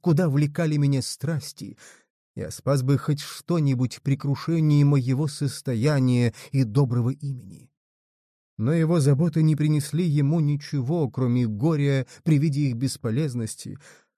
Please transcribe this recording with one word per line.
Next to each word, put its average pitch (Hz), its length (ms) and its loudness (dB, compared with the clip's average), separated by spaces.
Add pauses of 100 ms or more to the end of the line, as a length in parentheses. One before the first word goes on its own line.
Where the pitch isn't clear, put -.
куда 170 280 2
влекали 147 480 0
меня 139 240 2
страсти, - 800 -8 (560)
я - 160 -8
спас 135 320 -2
бы 131 160 2
хоть 143 220 -4
что-нибудь 139 840 -2
при 139 140 0
крушении 147 680 2
моего 139 440 2
состояния 127 1080 0 (160)
и 135 140 0
доброго 123 460 0
имени. 123 600 -10 (880)
Но 113 140 0
его 165 280 2
заботы 147 420 2
не 156 140 4
принесли 151 480 0
ему 151 360 2
ничего, 147 680 -2
кроме 123 380 0
горя 139 600 0 (160)
при 156 160 2
виде 143 240 0
их 131 120 -2
бесполезности, 120 1040 -4 (400)